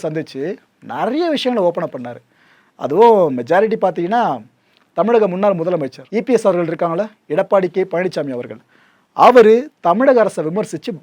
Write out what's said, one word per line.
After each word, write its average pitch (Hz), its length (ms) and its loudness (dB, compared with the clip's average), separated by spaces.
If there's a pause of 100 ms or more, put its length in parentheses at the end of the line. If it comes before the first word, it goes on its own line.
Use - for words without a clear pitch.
சந்திச்சு 156 380 -8 (500)
நிறைய 220 320 -4 (100)
விஷயங்களை 247 340 -2
ஓப்பன் 170 180 -4
அப் - 100 -14
பண்ணாரு. 123 240 -14 (640)
அதுவும் 202 360 4 (180)
மெஜாரிட்டி 180 440 0
பார்த்தீங்கன்னா 185 400 -2 (760)
தமிழக 214 340 2
முன்னாள் 190 280 0
முதலமைச்சர் 156 480 -6 (100)
இ - 80 0
பி 254 100 2
எஸ் - 120 -4
அவர்கள் 175 220 0
இருக்காங்களே, 170 360 -4 (280)
எடப்பாடி 190 400 0
கே 185 80 0 (100)
பழனிசாமி 165 440 -4
அவர்கள், 120 240 -12 (680)
அவரு 233 260 8 (360)
தமிழக 240 340 2
அரசை 190 240 -2
விமர்சிச்சு 175 440 -6 (120)